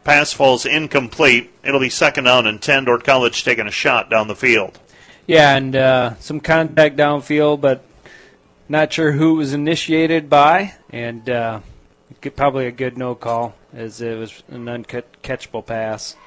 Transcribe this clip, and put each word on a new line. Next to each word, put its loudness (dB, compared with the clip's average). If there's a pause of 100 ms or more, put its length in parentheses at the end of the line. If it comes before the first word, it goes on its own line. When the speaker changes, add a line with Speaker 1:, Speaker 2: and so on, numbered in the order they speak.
Speaker 1:
Pass 2
falls 2
incomplete. 0 (120)
It'll 0
be -2
second -2
down 0
and -4
ten. -2
Dordt 0
College 0
taking -2
a -12
shot -2
down 0
the -8
field. 0 (480)
Speaker 2:
Yeah, 6
and, -2
uh, 2
some -10
contact 2
downfield, 2
but 2 (840)
not 0
sure 0
who 2
it 2
was -2
initiated 0
by, 4 (160)
and, -10
uh, -4 (760)
probably 0
a -6
good -8
no -6
call, -6 (200)
as -14
it -6
was -14
an -16
uncatchable -12
pass. -8 (120)